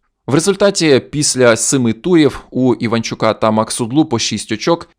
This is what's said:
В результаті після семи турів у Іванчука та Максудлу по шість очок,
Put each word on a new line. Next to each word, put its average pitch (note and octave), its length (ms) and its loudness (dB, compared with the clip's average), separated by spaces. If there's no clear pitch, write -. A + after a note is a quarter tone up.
В A#2+ 80 0
результаті F3 760 2
після B2+ 460 2
семи A#2+ 360 0
турів D#3 580 0
у B2+ 240 0
Іванчука A2+ 600 -2
та A2 160 0
Максудлу A2+ 540 -2
по A2+ 140 -2
шість - 340 -6
очок, E3+ 360 -2